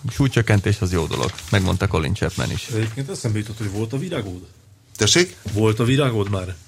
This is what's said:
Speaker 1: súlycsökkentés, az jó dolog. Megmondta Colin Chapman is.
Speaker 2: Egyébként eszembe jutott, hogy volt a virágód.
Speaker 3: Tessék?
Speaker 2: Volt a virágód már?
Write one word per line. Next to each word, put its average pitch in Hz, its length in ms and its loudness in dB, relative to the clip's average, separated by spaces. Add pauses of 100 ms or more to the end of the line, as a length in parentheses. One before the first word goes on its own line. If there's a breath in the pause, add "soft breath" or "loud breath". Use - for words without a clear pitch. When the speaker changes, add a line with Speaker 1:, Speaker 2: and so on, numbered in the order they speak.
(120)
Speaker 1:
súlycsökkentés, 110 680 2
az 90 120 0
jó 82 140 2
dolog. - 240 -2 (200)
Megmondta 92 360 2
Colin 80 280 0
Chapman - 360 -2
is. - 240 -6
Speaker 2:
Egyébként 113 360 -4
eszembe 110 280 -2
jutott, 107 200 -6
hogy 104 120 -4
volt 113 220 -4
a 135 60 -4
virágód. 117 420 -6 (560)
Speaker 3:
Tessék? 170 400 4 (160)
Speaker 2:
Volt 110 280 4
a 120 40 4
virágód 120 460 2
már? 92 240 -4 (120)